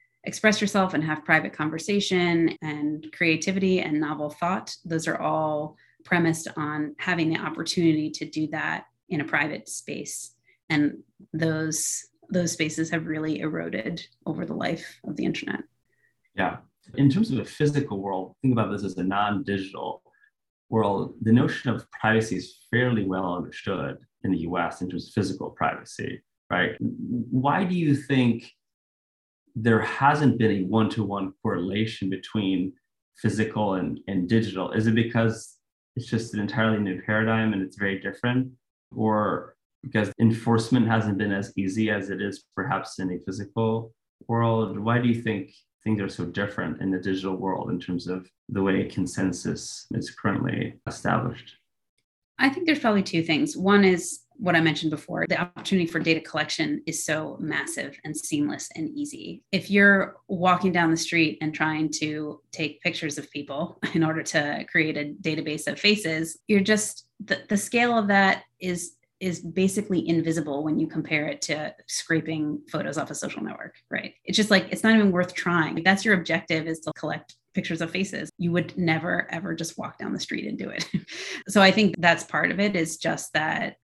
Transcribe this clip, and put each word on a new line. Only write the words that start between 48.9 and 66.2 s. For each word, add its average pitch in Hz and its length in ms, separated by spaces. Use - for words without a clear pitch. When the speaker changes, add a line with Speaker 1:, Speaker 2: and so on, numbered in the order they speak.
Speaker 2:
is - 180
currently - 800
established? - 680
Speaker 1:
I 262 80
think 330 180
there's 311 140
probably 208 240
two 165 180
things. 151 340
One 196 280
is 180 360
what 180 200
I 160 40
mentioned 160 300
before, 160 380
the 160 120
opportunity 175 460
for 165 140
data 156 200
collection 151 640
is - 180
so 156 360
massive 143 640
and 156 120
seamless 147 580
and 156 160
easy. - 640
If 185 180
you're 202 460
walking 180 460
down 170 180
the 165 60
street 160 440
and 156 140
trying 156 360
to 151 400
take - 300
pictures 165 360
of 147 140
people 143 560
<laughs> - 80
in 165 80
order 160 220
to 147 460
create 156 260
a 147 260
database 156 460
of 143 100
faces, 165 600